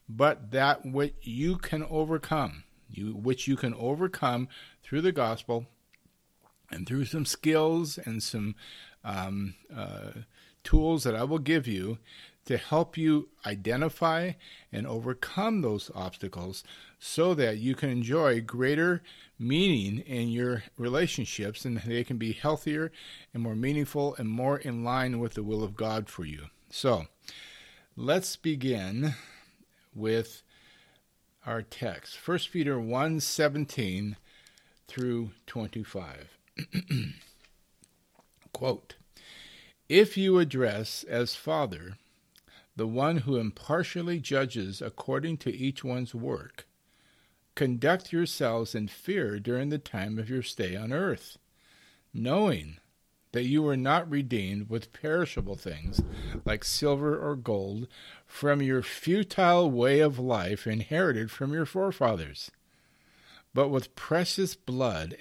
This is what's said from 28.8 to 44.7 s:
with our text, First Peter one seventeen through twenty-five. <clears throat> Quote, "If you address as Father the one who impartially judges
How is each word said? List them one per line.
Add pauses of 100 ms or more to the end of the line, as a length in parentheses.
with (1040)
our
text,
First
Peter
one
seventeen (720)
through (140)
twenty-five. (440)
<clears throat> (1400)
Quote, (920)
"If
you
address
as
Father (800)
the
one
who
impartially
judges